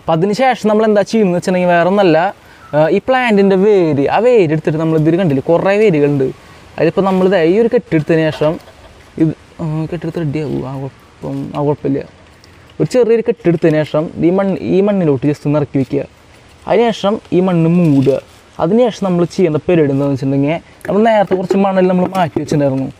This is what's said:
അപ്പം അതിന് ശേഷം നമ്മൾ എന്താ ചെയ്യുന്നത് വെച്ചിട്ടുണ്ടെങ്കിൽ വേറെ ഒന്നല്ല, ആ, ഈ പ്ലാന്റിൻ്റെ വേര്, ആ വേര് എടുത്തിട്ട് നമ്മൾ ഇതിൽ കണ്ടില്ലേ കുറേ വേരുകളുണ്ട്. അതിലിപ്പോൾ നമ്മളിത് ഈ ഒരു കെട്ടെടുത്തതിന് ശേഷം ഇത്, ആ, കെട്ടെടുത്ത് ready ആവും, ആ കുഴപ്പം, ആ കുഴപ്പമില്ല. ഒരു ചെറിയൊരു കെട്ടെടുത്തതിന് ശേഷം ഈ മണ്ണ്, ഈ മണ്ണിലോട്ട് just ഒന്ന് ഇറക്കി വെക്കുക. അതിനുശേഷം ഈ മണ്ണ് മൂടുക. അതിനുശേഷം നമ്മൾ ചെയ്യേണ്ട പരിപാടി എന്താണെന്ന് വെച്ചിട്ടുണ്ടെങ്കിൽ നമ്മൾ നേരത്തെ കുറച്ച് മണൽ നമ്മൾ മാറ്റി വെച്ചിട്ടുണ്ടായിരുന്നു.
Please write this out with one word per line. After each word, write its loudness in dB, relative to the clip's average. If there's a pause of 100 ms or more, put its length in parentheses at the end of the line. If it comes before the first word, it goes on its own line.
അപ്പം 0
അതിന് 0
ശേഷം 0
നമ്മൾ 2
എന്താ 2
ചെയ്യുന്നത് 2
വെച്ചിട്ടുണ്ടെങ്കിൽ 0
വേറെ 2
ഒന്നല്ല, 2 (580)
ആ, 2 (160)
ഈ 2 (100)
പ്ലാന്റിൻ്റെ 2
വേര്, 2 (120)
ആ 2
വേര് 4
എടുത്തിട്ട് -2
നമ്മൾ 0
ഇതിൽ 2
കണ്ടില്ലേ 0
കുറേ 2 (100)
വേരുകളുണ്ട്. 2 (480)
അതിലിപ്പോൾ 0
നമ്മളിത് 0 (140)
ഈ 4
ഒരു 2
കെട്ടെടുത്തതിന് 0
ശേഷം -2 (720)
ഇത്, 0 (300)
ആ, -6 (260)
കെട്ടെടുത്ത് -8
ready -4
ആവും, -6
ആ -12
കുഴപ്പം, -12 (200)
ആ -4
കുഴപ്പമില്ല. -2 (800)
ഒരു 0
ചെറിയൊരു 2
കെട്ടെടുത്തതിന് 0
ശേഷം -2 (240)
ഈ 2
മണ്ണ്, -2 (200)
ഈ 4
മണ്ണിലോട്ട് 0
just -4
ഒന്ന് 0
ഇറക്കി -4
വെക്കുക. -4 (680)
അതിനുശേഷം 0 (220)
ഈ 4
മണ്ണ് 2
മൂടുക. 2 (460)
അതിനുശേഷം 0
നമ്മൾ 0 (120)
ചെയ്യേണ്ട 0
പരിപാടി 2
എന്താണെന്ന് -2
വെച്ചിട്ടുണ്ടെങ്കിൽ -2 (300)
നമ്മൾ 0
നേരത്തെ 2
കുറച്ച് -2
മണൽ 2
നമ്മൾ 2 (120)
മാറ്റി -2
വെച്ചിട്ടുണ്ടായിരുന്നു. -2 (120)